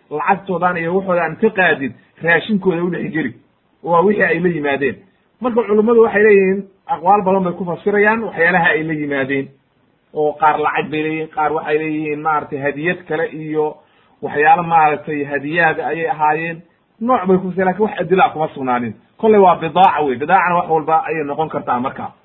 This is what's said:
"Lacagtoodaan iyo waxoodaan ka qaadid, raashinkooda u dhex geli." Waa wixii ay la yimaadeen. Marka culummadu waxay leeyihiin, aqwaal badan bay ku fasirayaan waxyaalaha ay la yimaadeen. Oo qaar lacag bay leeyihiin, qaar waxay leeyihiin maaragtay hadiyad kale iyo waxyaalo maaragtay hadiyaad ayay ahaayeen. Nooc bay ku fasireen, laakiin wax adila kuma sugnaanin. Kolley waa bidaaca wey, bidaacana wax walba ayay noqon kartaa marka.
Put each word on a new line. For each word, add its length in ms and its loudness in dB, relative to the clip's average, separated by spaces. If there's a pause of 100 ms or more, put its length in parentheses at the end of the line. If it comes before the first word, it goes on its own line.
(100)
"Lacagtoodaan 640 -2
iyo 200 -2
waxoodaan 400 -2
ka 140 0
qaadid, 420 0 (300)
raashinkooda 640 0
u 60 -2
dhex 220 -6
geli." 200 -4 (500)
Waa 180 2
wixii 220 2
ay 180 0
la 80 0
yimaadeen. 480 -2 (440)
Marka 220 0
culummadu 400 4
waxay 200 2
leeyihiin, 420 4 (220)
aqwaal 380 2
badan 200 2
bay 80 -2
ku 120 -8
fasirayaan 600 0
waxyaalaha 460 2
ay 120 0
la 120 -4
yimaadeen. 540 -4 (680)
Oo 180 0
qaar 280 2
lacag 300 -2
bay 120 -2
leeyihiin, 260 -4
qaar 240 -2
waxay 260 -2
leeyihiin 440 -4
maaragtay 360 -2
hadiyad 400 -4 (100)
kale 240 -2
iyo 440 -4 (460)
waxyaalo 400 4
maaragtay 640 0
hadiyaad 560 -2
ayay 300 -4
ahaayeen. 520 -2 (380)
Nooc 260 0
bay 120 6
ku 120 -6
fasireen, 160 -2
laakiin 220 0
wax 120 -6
adila 300 2
kuma 240 -4
sugnaanin. 400 -4 (240)
Kolley 220 4
waa 160 6
bidaaca 500 2
wey, 100 0
bidaacana 400 2
wax 140 -2
walba 260 2 (120)
ayay 160 -4
noqon 240 -4
kartaa 320 -4
marka. 320 -8 (120)